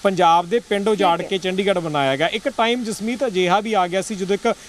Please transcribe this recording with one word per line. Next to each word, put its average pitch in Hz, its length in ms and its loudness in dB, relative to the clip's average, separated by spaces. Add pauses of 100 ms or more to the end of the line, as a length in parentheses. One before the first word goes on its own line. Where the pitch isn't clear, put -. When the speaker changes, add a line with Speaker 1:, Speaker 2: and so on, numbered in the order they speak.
Speaker 1:
ਪੰਜਾਬ 175 460 2
ਦੇ 233 100 0
ਪਿੰਡ 202 280 -2
ਉਜਾੜ 190 300 2
Speaker 2:
ਠੀਕ 175 80 -6
ਹੈ। - 40 -10
Speaker 1:
ਕੇ 196 80 -2
ਚੰਡੀਗੜ੍ਹ 185 420 0
ਬਣਾਇਆ 143 380 0
ਗਿਆ। 160 100 2
ਇੱਕ 226 220 -2
ਟਾਈਮ 240 340 -2
ਜਸਮੀਤ 226 440 -4
ਅਜਿਹਾ 185 320 2
ਵੀ 220 140 -4
ਆ 185 140 2
ਗਿਆ 185 140 -2
ਸੀ 214 140 -6
ਜਦੋਂ 190 200 -2
ਇੱਕ 226 180 0 (160)